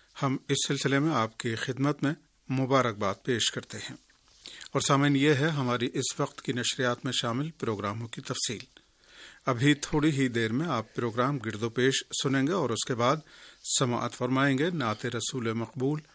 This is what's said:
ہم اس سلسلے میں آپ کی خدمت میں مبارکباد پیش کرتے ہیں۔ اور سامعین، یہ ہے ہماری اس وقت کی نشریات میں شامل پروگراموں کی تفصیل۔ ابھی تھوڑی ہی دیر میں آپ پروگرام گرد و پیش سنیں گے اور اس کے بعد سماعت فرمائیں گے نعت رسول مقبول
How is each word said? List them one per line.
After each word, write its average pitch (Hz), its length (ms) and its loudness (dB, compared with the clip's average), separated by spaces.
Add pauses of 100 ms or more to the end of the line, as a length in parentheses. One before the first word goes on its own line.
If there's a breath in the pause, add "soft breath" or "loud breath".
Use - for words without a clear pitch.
(160 soft breath)
ہم 135 220 0 (100)
اس - 200 2
سلسلے 139 320 2
میں 156 160 2
آپ 113 240 0
کی 113 160 -2
خدمت 135 480 -2
میں 143 100 2 (360)
مبارکباد 120 720 2
پیش 117 280 0
کرتے - 260 -10
ہیں۔ - 180 -12 (760 loud breath)
اور 135 100 0
سامعین، 143 340 4
یہ 143 180 6
ہے 143 160 2
ہماری 127 440 0
اس - 260 -2
وقت - 220 -4
کی 135 120 -4
نشریات 120 520 -2
میں 127 80 -4
شامل 127 380 -2
پروگراموں 107 560 -4
کی - 140 -12
تفصیل۔ 113 420 -4 (840 loud breath)
ابھی 131 360 4
تھوڑی 156 300 2
ہی 135 160 2
دیر 113 240 0
میں 143 160 0
آپ 120 280 -4
پروگرام 123 420 0
گرد 107 260 -6
و 117 60 0
پیش 127 260 2 (280)
سنیں 135 240 2
گے 156 40 0
اور 170 180 0
اس 110 160 -2
کے 127 100 -2
بعد 120 200 4 (640 loud breath)
سماعت 120 340 0
فرمائیں 131 440 2
گے 156 160 2
نعت 120 320 -2
رسول 117 480 -2
مقبول 131 460 -2 (160 soft breath)